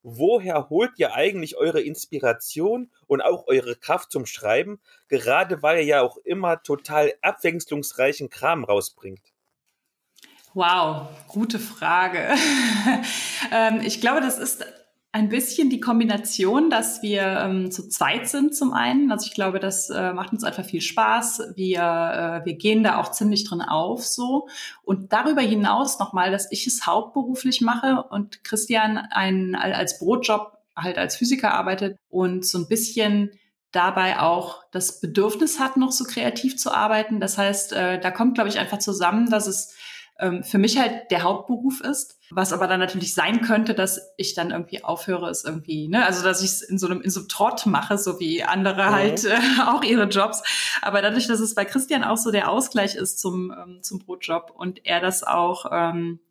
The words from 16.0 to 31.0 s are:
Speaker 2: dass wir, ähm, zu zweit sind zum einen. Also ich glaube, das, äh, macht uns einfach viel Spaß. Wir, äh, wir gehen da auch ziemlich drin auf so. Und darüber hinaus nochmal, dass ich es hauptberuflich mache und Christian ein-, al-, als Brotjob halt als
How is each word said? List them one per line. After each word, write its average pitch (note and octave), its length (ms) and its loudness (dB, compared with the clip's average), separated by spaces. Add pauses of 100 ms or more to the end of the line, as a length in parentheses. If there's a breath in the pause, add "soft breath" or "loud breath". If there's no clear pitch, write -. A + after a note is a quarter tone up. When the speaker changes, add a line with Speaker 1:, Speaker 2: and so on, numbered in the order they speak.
Speaker 2:
dass A3+ 320 0
wir, G3+ 200 0
ähm, F#3+ 480 0
zu F#3 200 -8
zweit A#3+ 380 -2
sind D4 260 2
zum C4 180 0
einen. B3+ 400 2
Also G#3+ 140 -2
ich - 80 -12
glaube, F#3+ 260 -2
das, F#3+ 300 -4
äh, F#3 240 -2
macht F#3 180 -8
uns A3+ 100 -4
einfach - 220 -4
viel E3 160 -6
Spaß. A3+ 720 0
Wir, E3+ 880 0
äh, E3 40 -6
wir E3+ 80 -4
gehen G#3+ 280 2
da G3 160 4
auch - 120 -2
ziemlich G#3 340 0
drin E3+ 160 -6
auf F3+ 460 -2
so. B3+ 420 -2 (340 loud breath)
Und F#3+ 300 -2
darüber C4 300 4
hinaus G#3+ 560 2
nochmal, F#3 320 0
dass G3 200 -2
ich - 160 -6
es - 200 -2
hauptberuflich B3 760 0
mache B3 480 2
und G3+ 340 -6
Christian G#3+ 540 0 (140)
ein-, F#3+ 440 0
al-, F#3 200 -2
als - 240 -2
Brotjob G#3+ 580 0 (180)
halt E3+ 220 -6
als F3 200 -2